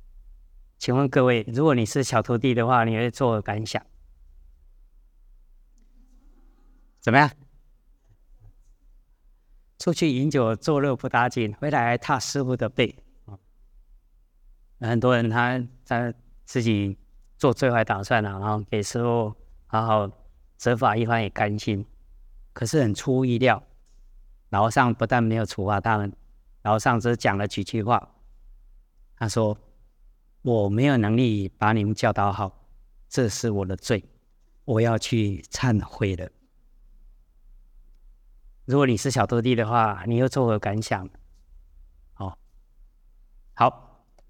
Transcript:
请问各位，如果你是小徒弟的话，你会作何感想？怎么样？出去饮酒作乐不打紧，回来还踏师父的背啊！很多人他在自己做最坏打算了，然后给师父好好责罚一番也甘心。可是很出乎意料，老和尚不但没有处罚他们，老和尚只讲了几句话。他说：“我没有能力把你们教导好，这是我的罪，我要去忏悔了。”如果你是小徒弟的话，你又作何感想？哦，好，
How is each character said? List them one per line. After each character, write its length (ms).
请 200
问 120
各 160
位， 180
如 200
果 120
你 120
是 160
小 180
徒 160
弟 160
的 140
话， 180
你 120
会 120
作 220
何 100
感 240
想？ 160
怎 140
么 60
样？ 120
出 140
去 160
饮 220
酒 240
作 260
乐 140
不 140
打 200
紧， 260
回 160
来 140
还 140
踏 200
师 240
父 140
的 120
背 280
啊！ 140
很 180
多 160
人 140
他 320
在 300
自 180
己 340
做 160
最 180
坏 140
打 180
算 200
了， 160
然 40
后 180
给 100
师 220
父 320
好 180
好 260
责 200
罚 200
一 80
番 180
也 80
甘 280
心。 260
可 120
是 180
很 120
出 180
乎 120
意 140
料， 220
老 120
和 80
尚 240
不 100
但 160
没 140
有 100
处 220
罚 140
他 180
们， 160
老 120
和 40
尚 220
只 160
讲 200
了 120
几 160
句 180
话。 320
他 120
说 300
：“我 260
没 160
有 120
能 200
力 320
把 240
你 100
们 100
教 200
导 200
好， 360
这 200
是 220
我 140
的 100
罪， 300
我 160
要 160
去 440
忏 340
悔 300
了。” 160
如 120
果 100
你 100
是 140
小 160
徒 160
弟 140
的 100
话， 400
你 100
又 120
作 180
何 100
感 240
想？ 280
哦， 220
好， 520